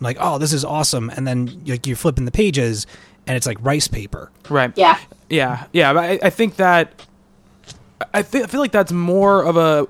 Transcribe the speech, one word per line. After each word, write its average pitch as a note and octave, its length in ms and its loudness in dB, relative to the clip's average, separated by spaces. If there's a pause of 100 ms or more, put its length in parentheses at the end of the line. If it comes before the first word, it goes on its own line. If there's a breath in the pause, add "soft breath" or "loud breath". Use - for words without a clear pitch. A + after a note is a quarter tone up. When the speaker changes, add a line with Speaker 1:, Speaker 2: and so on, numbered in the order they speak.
Speaker 1:
like, C3 200 -6
"Oh, C#3+ 160 -2
this D3 160 -2
is C#3+ 140 -4
awesome." C#3+ 500 -4
And C3+ 100 -6
then, B2 400 -4
like, B2+ 200 -6
you're B2 100 -4
flipping C3+ 300 -2
the B2 60 -6
pages C3+ 540 0 (420 soft breath)
and C3 80 -2
it's, A#2+ 100 -4
like, A2 160 -6
rice C#3+ 260 0
paper. - 420 -8 (200)
Speaker 2:
Right. C3 260 2
Speaker 3:
Yeah. E4 200 6 (320)
Speaker 2:
Yeah. B2+ 440 -2
Yeah. D3+ 200 4
But E3+ 120 2
I, F3+ 200 -2
I F#3 60 6
think A3 260 -2
that, F3 440 2 (1120)
I G3+ 100 0
thi-, C4 200 -2
I A3 40 -4
feel C4 140 -4
like C4 120 0
that's F#3+ 200 2
more F#3 520 4
of E3 120 2
a, D#3 340 4